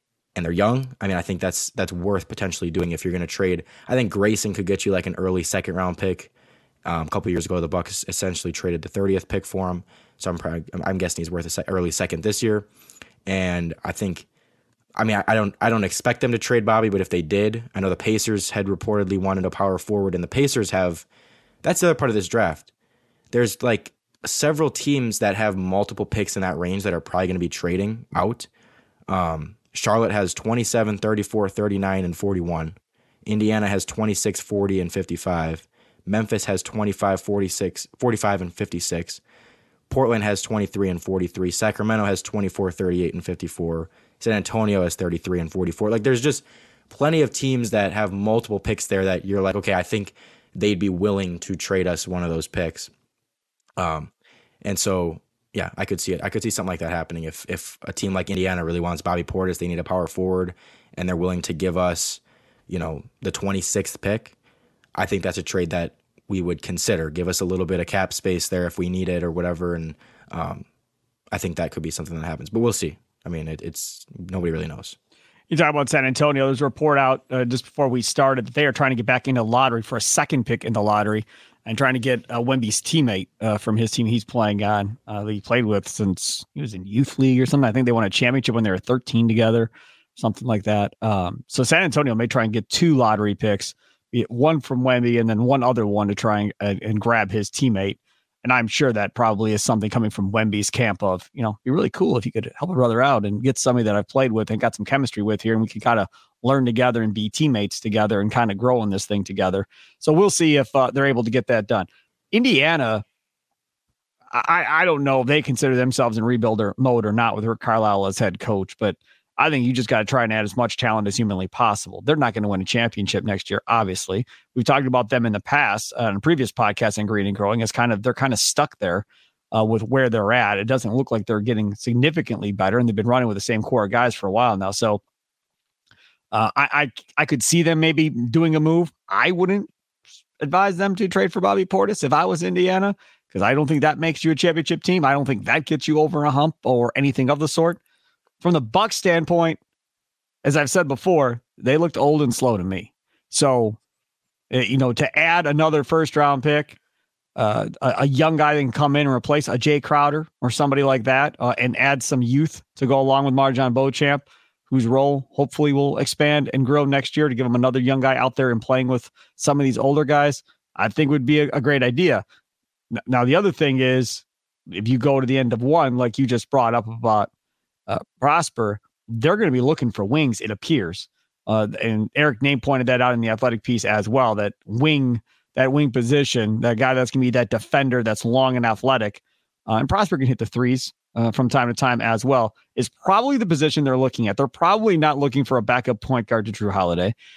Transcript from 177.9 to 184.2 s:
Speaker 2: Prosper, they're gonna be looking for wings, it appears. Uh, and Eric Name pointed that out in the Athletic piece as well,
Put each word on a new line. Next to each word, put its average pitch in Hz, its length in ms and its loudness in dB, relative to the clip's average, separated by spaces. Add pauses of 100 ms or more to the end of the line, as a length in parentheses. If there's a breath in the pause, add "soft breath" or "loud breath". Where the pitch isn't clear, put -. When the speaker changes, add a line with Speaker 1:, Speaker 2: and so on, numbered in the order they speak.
Speaker 2:
Prosper, 107 600 0 (280)
they're 117 300 2
gonna 214 120 2
be 127 120 2
looking 131 280 2
for 101 160 -4
wings, 131 360 0
it 104 100 -6
appears. 101 580 -2 (380)
Uh, 107 200 2 (140)
and 110 320 0
Eric 139 300 0
Name 139 180 0
pointed 131 240 0
that 123 160 2
out 123 140 2
in 117 60 0
the 113 80 0
Athletic 113 340 -2
piece 120 200 -2
as 104 240 0
well, 117 280 2